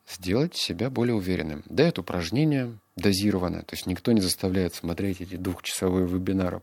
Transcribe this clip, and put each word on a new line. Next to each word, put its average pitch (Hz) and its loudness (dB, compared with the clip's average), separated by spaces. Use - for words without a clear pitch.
сделать 123 -2
себя 98 -2
более 120 2
уверенным. 85 -2
Даёт 156 2
упражнения 123 0
дозированно, 95 2
то - -12
есть - -8
никто 92 0
не 110 6
заставляет 92 0
смотреть 90 -4
эти 90 -10
двухчасовые 92 0
вебинары. 92 0